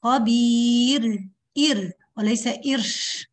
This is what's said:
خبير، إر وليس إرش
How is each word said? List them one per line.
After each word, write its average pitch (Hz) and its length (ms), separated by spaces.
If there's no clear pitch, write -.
خبير، 240 1300
إر 262 340
وليس 220 300
إرش - 840